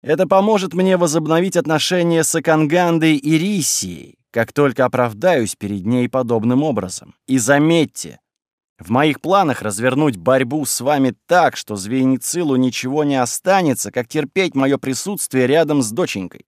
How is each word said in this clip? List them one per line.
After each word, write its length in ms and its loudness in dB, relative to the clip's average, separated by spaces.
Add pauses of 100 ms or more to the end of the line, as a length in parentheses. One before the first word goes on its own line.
Это 260 0
поможет 460 2
мне 240 2
возобновить 600 0
отношения 640 0
с 100 -2
Акангандой 840 2
и 200 0
Рисией, 800 -4 (180)
как 160 0
только 320 2
оправдаюсь 720 0
перед 300 -6
ней 240 0
подобным 520 0
образом. 540 -6 (100)
И 120 0
заметьте, 840 0 (580)
в 120 -16
моих 320 0
планах 400 0
развернуть 560 -2
борьбу 480 0
с 160 -6
вами 340 0 (100)
так, 300 2
что 220 -10
Звеницилу 800 -2
ничего 480 -2
не 100 0
останется, 760 0
как 160 -4
терпеть 440 -2
мое 240 2
присутствие 680 -2
рядом 340 2
с 80 -2
доченькой. 600 -6